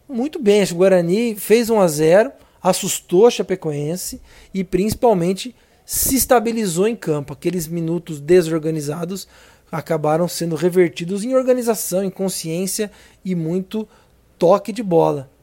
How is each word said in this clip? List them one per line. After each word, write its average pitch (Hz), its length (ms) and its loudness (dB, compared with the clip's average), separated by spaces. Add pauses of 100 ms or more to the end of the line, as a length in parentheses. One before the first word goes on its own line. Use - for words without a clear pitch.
(120)
Muito 285 300 -6
bem, 202 220 4
acho 165 80 -2
que 175 40 -6
o 170 40 -2
Guarani 190 560 2
fez 214 340 2
um 226 100 2
a 185 80 4
zero, 165 440 4 (320)
assustou 185 640 2
a - 20 8
Chapecoense 170 920 -6 (320)
e 190 120 -4
principalmente 196 920 0 (300)
se - 300 -2
estabilizou 220 720 2
em 233 80 -2
campo. 151 360 -4
Aqueles 156 360 -6
minutos 165 520 -6
desorganizados 160 1080 -2 (440)
acabaram 156 560 0
sendo 170 280 -4
revertidos 175 680 0
em 262 120 -2
organização, 240 680 0
em 190 60 -2
consciência 190 800 -6 (340)
e 185 120 -2
muito 185 520 -4 (520)
toque 196 340 2
de 220 80 -8
bola. 156 480 0 (140)